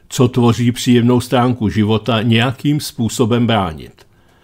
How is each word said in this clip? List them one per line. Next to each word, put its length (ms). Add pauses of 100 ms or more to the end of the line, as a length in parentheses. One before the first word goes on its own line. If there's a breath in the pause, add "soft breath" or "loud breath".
co 180
tvoří 440
příjemnou 500
stránku 480
života, 520
nějakým 580
způsobem 680
bránit. 460 (500 soft breath)